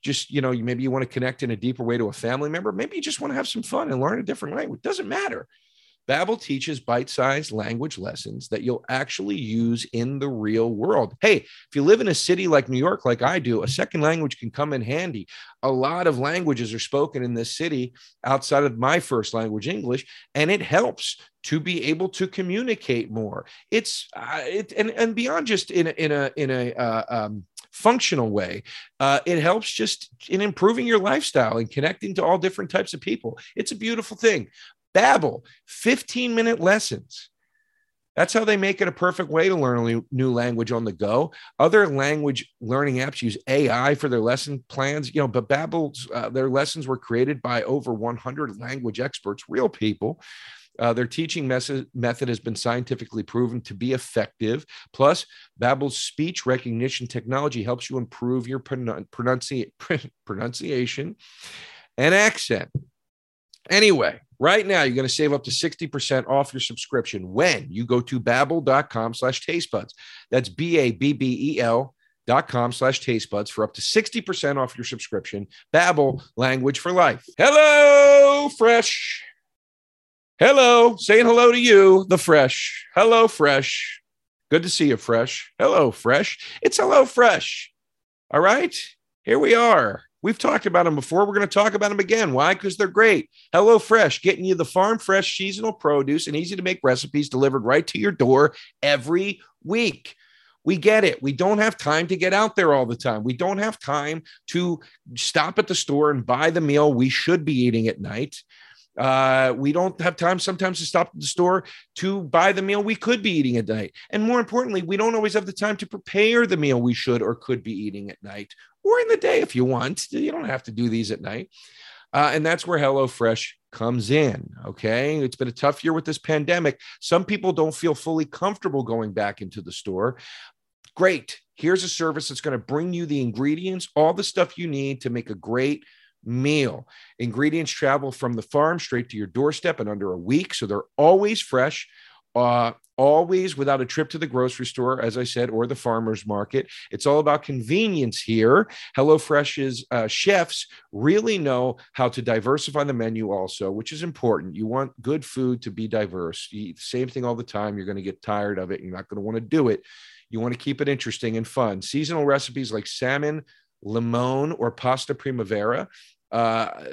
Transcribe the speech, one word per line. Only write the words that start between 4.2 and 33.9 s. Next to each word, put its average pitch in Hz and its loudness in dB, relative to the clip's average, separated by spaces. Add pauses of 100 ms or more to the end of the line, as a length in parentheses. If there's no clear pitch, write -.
different 208 -8
language. - -10
Doesn't 381 -8
matter. 392 -8 (580)
Babbel 185 -2
teaches 135 -6
bite-sized 131 -2
language 113 -6
lessons 104 -12
that 110 -4
you'll 120 -4
actually 160 -4
use 117 -2
in 123 -4
the 139 -4
real 113 -2
world. 117 0
Hey, 208 4
if - -12
you 143 0
live 202 6
in 214 0
a 165 2
city 180 0
like 147 4
New 131 -2
York, 170 0
like 120 0
I 160 0
do, 120 0
a 113 -4
second - -4
language 156 0
can 117 -10
come 147 -4
in 127 -4
handy. 127 -6 (320)
A 135 0
lot 147 0
of 139 2
languages 139 -2
are 113 -8
spoken 143 -2
in 123 -6
this 117 -6
city 139 -4 (320)
outside 139 0
of 120 -2
my 135 2
first 117 -4
language, 110 -6
English, 139 -6 (300)
and 156 2
it 202 0
helps - -2 (220)
to 151 -2
be 170 -4
able 165 -2
to 190 -6
communicate 185 -4
more. 104 -8 (260)
It's, - -4
uh, 147 -8
it, 185 -6
and, 220 -2
and 226 -2
beyond 269 -4
just 202 -2
in 165 2
a, 160 -4
in 156 -2
a, 139 -2
in 139 -2
a, 123 -2
uh, 113 -2
um, 104 -6 (260)
functional 175 0
way, 101 -4 (360)
uh, 139 2
it 175 0
helps 190 0
just - -6 (180)
in 190 -2
improving 208 0
your 233 2
lifestyle 135 0
and 117 -6
connecting 185 -4
to 190 0
all 170 4
different 208 -4
types 196 -2
of 151 -12
people. 117 -8 (160)
It's - -6
a 240 -10
beautiful 220 -6